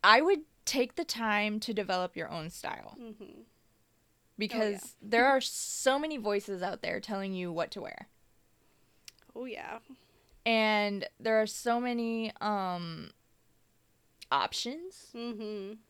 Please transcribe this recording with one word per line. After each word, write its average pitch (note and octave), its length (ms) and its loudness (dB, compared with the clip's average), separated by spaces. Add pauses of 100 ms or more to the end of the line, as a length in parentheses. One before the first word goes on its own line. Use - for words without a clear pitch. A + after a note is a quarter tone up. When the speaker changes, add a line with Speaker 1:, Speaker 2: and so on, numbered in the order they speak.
Speaker 1:
I A3 200 10
would F4+ 180 4 (240)
take - 320 0
the E4+ 80 -2
time G#3+ 560 0
to A3 140 -4
develop F3+ 420 0
your E3 140 -6
own D#3+ 180 -6
style. - 500 -8
Speaker 2:
Mm-hmm. A3 440 -16 (960)
Speaker 1:
Because G#3+ 240 -2
Speaker 2:
Oh, G#3+ 80 2
yeah. G3 80 -4 (240)
Speaker 1:
there A#3 240 4
are C4+ 160 6
so - 560 0
many D#4 180 -2
voices G#3 460 -2
out F#3 180 -4
there F3 180 -2
telling G3 360 -4
you F3+ 180 -4
what E3 200 -2
to G3 100 -10
wear. - 260 -12 (1300)
Speaker 2:
Oh, A#3+ 100 -8
yeah. G#3 360 -10 (680)
Speaker 1:
And G#3+ 600 4 (140)
there A3 220 4
are G#3+ 40 4
so A#3 320 0
many, A#3 600 -2
um, F3+ 720 -2 (1200)
options. D#4+ 840 -2
Speaker 2:
Mm-hmm. G#3+ 600 -8 (160)